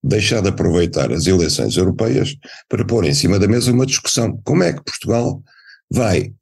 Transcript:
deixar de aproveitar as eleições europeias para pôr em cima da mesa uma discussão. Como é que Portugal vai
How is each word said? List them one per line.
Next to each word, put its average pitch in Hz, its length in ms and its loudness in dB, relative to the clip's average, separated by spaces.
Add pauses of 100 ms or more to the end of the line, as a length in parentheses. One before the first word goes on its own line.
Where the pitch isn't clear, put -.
deixar 107 400 0
de 98 60 2
aproveitar 85 640 0
as 76 160 -2
eleições 78 480 0
europeias 92 580 0 (340)
para - 160 -2
pôr 104 200 0
em 73 100 2
cima 92 240 2
da 101 80 2
mesa 117 240 2
uma 127 160 2
discussão. 117 560 -2
Como 170 220 2
é 170 80 0
que - 100 -10
Portugal - 580 -2 (480)
vai 104 540 0